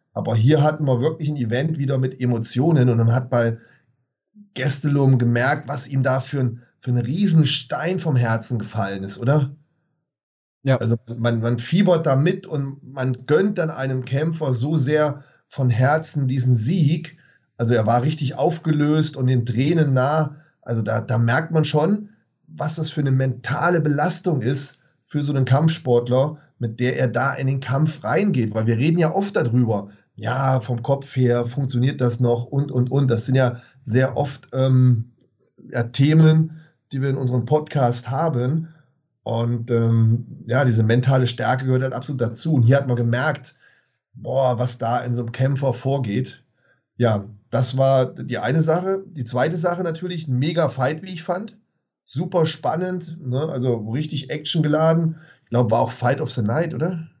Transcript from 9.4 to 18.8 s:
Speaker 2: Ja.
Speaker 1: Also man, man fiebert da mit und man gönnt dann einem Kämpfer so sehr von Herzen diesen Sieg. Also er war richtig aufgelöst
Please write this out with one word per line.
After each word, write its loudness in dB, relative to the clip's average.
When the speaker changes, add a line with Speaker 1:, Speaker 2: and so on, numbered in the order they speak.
Speaker 2:
Ja. 2
Speaker 1:
Also 0
man, 0
man 0
fiebert 2
da 2
mit 0
und -6
man -6
gönnt 2
dann -2
einem -4
Kämpfer -2
so 0
sehr 0
von 0
Herzen 2
diesen 2
Sieg. 0
Also 2
er 2
war 2
richtig -2
aufgelöst 0